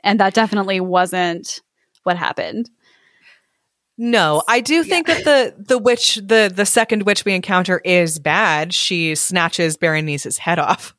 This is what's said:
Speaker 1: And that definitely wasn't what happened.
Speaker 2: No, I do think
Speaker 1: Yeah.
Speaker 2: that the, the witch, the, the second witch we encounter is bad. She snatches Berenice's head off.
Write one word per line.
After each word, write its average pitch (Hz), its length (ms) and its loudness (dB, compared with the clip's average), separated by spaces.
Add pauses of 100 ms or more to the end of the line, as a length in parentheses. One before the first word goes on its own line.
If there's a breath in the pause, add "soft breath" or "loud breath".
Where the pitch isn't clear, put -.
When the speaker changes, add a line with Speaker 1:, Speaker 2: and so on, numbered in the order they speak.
Speaker 1:
And 202 160 2
that 196 160 2
definitely 202 440 0
wasn't 180 800 -2 (420)
what 180 120 0
happened. 190 540 -6 (1300 soft breath)
Speaker 2:
No, 196 500 2
I 240 140 2
do 311 220 0
think 339 240 -2
Speaker 1:
Yeah. 330 80 2
Speaker 2:
that - 80 -8 (340)
the, 202 60 -20
the 254 160 2
witch, 240 380 0
the, 208 360 2
the 196 140 0
second 220 400 0
witch 202 180 0
we 202 80 0
encounter 185 500 0
is 170 360 2
bad. 160 520 0
She 165 440 -2
snatches 165 640 -2
Berenice's 156 600 -2
head 170 220 -2
off. - 400 -2